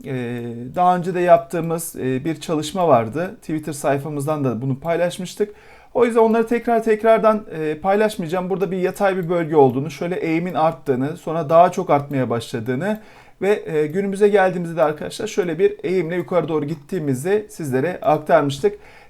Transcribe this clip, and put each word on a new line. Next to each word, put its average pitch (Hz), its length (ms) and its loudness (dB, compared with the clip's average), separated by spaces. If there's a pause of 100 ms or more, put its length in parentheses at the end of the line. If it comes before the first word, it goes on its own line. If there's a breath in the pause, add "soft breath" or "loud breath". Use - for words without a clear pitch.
e, - 80 -10 (640)
daha 180 220 4
önce 175 180 -2
de 180 60 0
yaptığımız, 170 760 2
e, 131 280 -4
bir 160 160 -4
çalışma 165 480 -2
vardı. 131 520 2
Twitter 156 320 -6
sayfamızdan 147 720 -2
da 117 180 -2
bunu 135 180 -4
paylaşmıştık. 175 760 -4 (400 loud breath)
O 240 100 2
yüzden 240 160 2
onları 226 260 4
tekrar 233 360 0
tekrardan, 220 640 2 (140)
e, 156 180 -2
paylaşmayacağım. 185 720 0
Burada 185 200 -2
bir 190 60 -4
yatay 185 400 0
bir 175 120 -2
bölge 165 280 0
olduğunu, 139 340 4
şöyle 175 260 -6
eğimin 165 380 -2
arttığını, 151 640 0
sonra 165 340 -4
daha 175 220 8
çok 185 180 -2
artmaya 139 400 0
başladığını 127 680 -4 (420 loud breath)
ve, 202 240 2
e, 156 200 0
günümüze 196 420 2
geldiğimizde 185 480 2
de 165 60 2
arkadaşlar 151 440 -2
şöyle 180 320 -2
bir 202 240 2
eğimle 175 340 -2
yukarı 170 320 0
doğru 151 160 0
gittiğimizi 160 840 -2
sizlere 147 520 -2
aktarmıştık. 151 760 2 (320 loud breath)